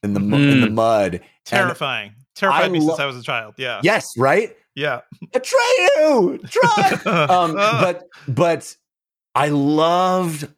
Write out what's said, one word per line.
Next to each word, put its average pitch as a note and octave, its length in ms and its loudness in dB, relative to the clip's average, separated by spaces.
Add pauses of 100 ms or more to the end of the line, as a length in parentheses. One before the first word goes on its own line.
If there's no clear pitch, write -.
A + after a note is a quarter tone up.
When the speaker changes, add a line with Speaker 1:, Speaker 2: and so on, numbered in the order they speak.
Speaker 1:
in G2+ 100 -2
the G2 60 0
mu-, G2+ 160 0
in C#3+ 240 4
the A#2 80 2
Speaker 2:
Mm. A2 60 -4
Speaker 1:
mud. A2 400 2
And F2 80 -8 (220)
Speaker 3:
Terrifying. C#3+ 680 -4 (240)
Terrified E3+ 300 2
Speaker 1:
I - 20 -2
Speaker 3:
me F3 100 -2
since D#3 200 0
Speaker 1:
lo- C#3+ 60 -2
Speaker 3:
I - 20 -4
was C3 100 -8
a B2 80 -16
child. A2+ 340 -8
Yeah. A#2+ 240 -6
Speaker 1:
Yes, G3+ 340 -2
right? D3+ 380 0 (220)
Speaker 3:
Yeah. C#3 240 -6 (340)
Speaker 1:
Atreyu, D#4 1120 2
try. G#4 560 0
Speaker 3:
<laughs> E3+ 240 0
Speaker 1:
Um, F3 260 2
but, G3+ 500 0 (240)
but D#3+ 480 0 (580)
I C#3 140 0
loved D#3 960 0 (120)